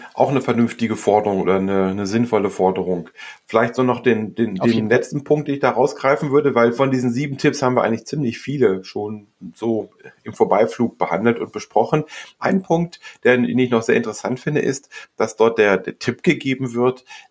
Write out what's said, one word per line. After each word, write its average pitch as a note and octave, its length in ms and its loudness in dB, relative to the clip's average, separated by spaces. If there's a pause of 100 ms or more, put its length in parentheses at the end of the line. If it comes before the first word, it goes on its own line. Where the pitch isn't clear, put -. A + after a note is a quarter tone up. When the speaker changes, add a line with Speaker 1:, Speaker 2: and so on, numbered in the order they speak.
(140)
Speaker 1:
auch C3+ 160 2
eine C#3 100 0
vernünftige A2+ 560 0
Forderung G2+ 460 2
oder F#2 160 2
eine, F#2+ 300 0
eine F#2+ 200 -4
sinnvolle G#2+ 420 0
Forderung. F#2 600 -2 (360)
Vielleicht A#2 300 0
so C3 80 2
noch A#2+ 180 0
den, G#2+ 320 0
den, G#2+ 280 -2
Speaker 2:
Auf B2+ 60 2
Speaker 1:
den A#2 60 4
Speaker 2:
jeden G#2+ 160 0
Fall. B2 80 4
Speaker 1:
letzten - 280 -6
Punkt, D3+ 240 0
den C#3 60 -4
ich C#3 40 -6
da C3 120 2
rausgreifen C#3 600 0
würde, C#3 240 2
weil A#2 160 6
von C3+ 200 0
diesen B2+ 200 0
sieben C3+ 260 -4
Tipps C#3+ 240 0
haben B2+ 140 2
wir A2+ 80 2
eigentlich A2 220 -2
ziemlich C3+ 340 -4
viele G2+ 460 0
schon G#2 420 -10 (260)
so A2 360 -4 (340)
im A2+ 100 -12
Vorbeiflug A2 640 0
behandelt G2+ 420 0
und - 120 -8
besprochen. - 520 0 (360)
Ein F#3+ 220 0
Punkt, E3+ 380 -2 (240)
den B2 220 4
ich B2 240 0
noch A2+ 120 2
sehr A#2 140 0
interessant A#2 440 -4
finde, D3+ 220 -2
ist, - 280 -4 (280)
dass - 180 -2
dort A2+ 220 2
der, G#2 200 6
der - 220 -10
Tipp - 240 -6
gegeben C3+ 500 -2
wird, B2 300 0 (280)